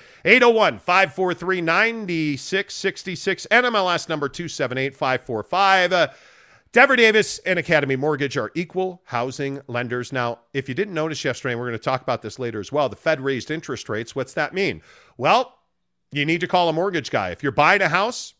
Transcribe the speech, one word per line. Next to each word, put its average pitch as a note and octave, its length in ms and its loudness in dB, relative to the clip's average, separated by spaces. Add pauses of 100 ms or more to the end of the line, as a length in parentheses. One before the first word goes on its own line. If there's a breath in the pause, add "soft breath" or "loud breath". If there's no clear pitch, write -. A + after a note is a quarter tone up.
(260 loud breath)
Eight A#3+ 160 6
oh A#3+ 80 8
one, F#3+ 280 4
five F3+ 360 2
four F#3 180 0
three, F3+ 300 -4
nine F3 720 0
six - 380 -4
sixty F#3+ 420 -6
six. - 340 -4
N A#3+ 140 4
M A#3+ 100 0
L F#3+ 140 0
S E3+ 220 -2
number D3 180 -2
two E3+ 200 -10
seven B2+ 280 -4
eight C3+ 180 -4
five C3 280 -2
four A2 200 -4
five. F#3 500 2
Uh, E3+ 160 4 (640 loud breath)
Devry B3+ 260 6
Davis A3 400 4
and F3+ 200 0
Academy C#3+ 380 2
Mortgage C#3+ 400 -2
are A2 180 -2
equal F3+ 520 -6
housing C3+ 600 -4
lenders. B2 460 -6
Now, A#2+ 280 -2 (120)
if C3+ 160 -6
you C3 60 -6
didn't G3+ 180 -4
notice D#3 320 -4
yesterday, C3 280 -4
and A#2 80 -4
we're B2 80 -6
gonna A2+ 100 -6
talk B2+ 240 -2
about A#2+ 180 -2
this G#2+ 180 -12
later A#2 220 -6
as F#2 100 -10
well, C#3 200 0
the G2+ 60 -14
Fed D#3 260 -2
raised C3+ 280 -4
interest D#3 380 -8
rates. A2+ 260 -6
What's C3 200 -6
that D3+ 180 -2
mean? E3 300 -4 (340 soft breath)
Well, G#3 440 0 (520)
you C#3+ 140 -2
need E3 140 0
to F3 60 -4
call F3 220 2
a D#3+ 60 0
mortgage E3+ 360 -2
guy. G2 200 -2
If E2+ 120 -12
you're C#3 80 -2
buying E3 300 4
a F3+ 80 2
house, G3 520 -4